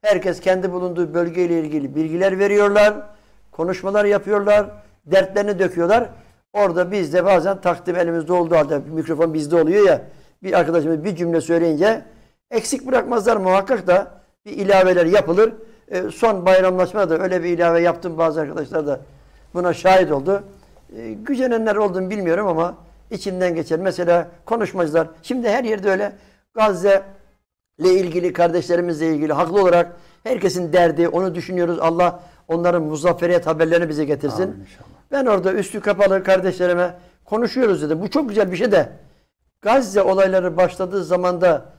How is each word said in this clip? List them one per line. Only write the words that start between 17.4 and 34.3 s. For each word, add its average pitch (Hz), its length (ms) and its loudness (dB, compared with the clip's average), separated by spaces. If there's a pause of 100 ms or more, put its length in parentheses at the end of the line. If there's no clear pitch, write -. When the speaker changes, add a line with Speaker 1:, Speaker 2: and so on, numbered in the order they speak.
Speaker 1:
bir 175 40 -2
ilave 170 340 2
yaptım. 170 360 -2
Bazı 160 220 0
arkadaşlar 151 460 -6
da 135 140 -4 (540)
buna 175 200 -2
şahit 190 380 4
oldu. 175 300 -2 (560)
E, - 140 -12
gücenenler 226 640 -2
olduğunu 190 340 -2
bilmiyorum 196 360 -2
ama 170 280 -2 (360)
içimden 185 440 -4
geçer. 160 240 -4
Mesela 175 500 0 (180)
konuşmacılar, 175 600 -2 (160)
şimdi 240 260 -4
her 240 160 0
yerde 208 260 -2
öyle 202 220 -2 (420)
Gazze 196 480 2 (760)
ile 185 160 4
ilgili, 180 380 0
kardeşlerimizle 170 840 0
ilgili 151 180 -2
haklı 170 300 0
olarak 175 340 2 (280)
herkesin 180 480 -2
derdi, 170 360 2
onu 180 260 -2
düşünüyoruz. 175 440 -4
Allah 170 420 0 (280)
onların 170 340 0
muzafferiyet 170 640 -2
haberlerini 160 420 0
bize 151 160 -2
getirsin. 143 380 -4